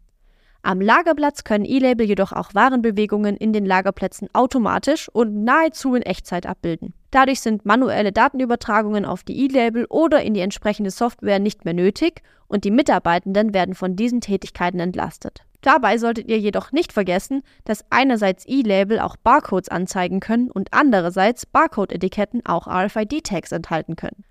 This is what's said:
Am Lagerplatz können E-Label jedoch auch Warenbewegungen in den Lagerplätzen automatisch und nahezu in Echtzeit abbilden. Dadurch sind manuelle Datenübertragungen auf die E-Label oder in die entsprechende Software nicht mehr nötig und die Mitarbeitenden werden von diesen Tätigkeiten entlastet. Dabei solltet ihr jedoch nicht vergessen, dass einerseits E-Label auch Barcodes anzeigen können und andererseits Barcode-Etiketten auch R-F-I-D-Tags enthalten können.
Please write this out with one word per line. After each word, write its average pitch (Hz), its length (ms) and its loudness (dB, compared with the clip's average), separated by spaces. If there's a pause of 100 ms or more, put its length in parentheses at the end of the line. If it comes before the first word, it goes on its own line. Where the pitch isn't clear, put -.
(600)
Am 190 200 -2
Lagerplatz 294 600 2
können 208 220 0
E-Label 254 420 2
jedoch 196 240 0
auch - 240 -8
Warenbewegungen 214 840 0
in 214 160 0
den 202 140 0
Lagerplätzen 190 680 -2
automatisch 240 760 0
und 208 340 0
nahezu 269 500 2
in 247 80 2
Echtzeit - 460 -6
abbilden. 170 480 -6 (160)
Dadurch 269 300 4
sind 214 240 -2
manuelle 214 460 2
Datenübertragungen 220 920 0
auf - 180 -6
die - 220 -4
E-Label 240 400 0
oder 302 380 2
in 214 100 -2
die 202 60 0
entsprechende 202 500 -4
Software 202 480 -2
nicht 202 280 -2
mehr 170 100 -2
nötig 208 480 0 (240)
und 208 160 -2
die 202 80 0
Mitarbeitenden 202 840 2
werden 185 220 0
von 185 200 -4
diesen 233 260 -2
Tätigkeiten 180 580 -4
entlastet. - 600 -6 (200)
Dabei 240 380 2
solltet 233 300 -4
ihr 220 100 0
jedoch 196 320 -4
nicht 320 220 -2
vergessen, 196 500 -2 (200)
dass - 280 -6
einerseits 226 560 2
E-Label 208 520 2
auch - 180 -4
Barcodes 226 520 2
anzeigen 180 500 -4
können 240 300 -2
und - 220 -6
andererseits 202 760 2
Barcode-Etiketten 208 1000 -2
auch 170 220 -2
R-F-I-D-Tags 208 840 -4
enthalten 165 440 -6
können. - 360 -12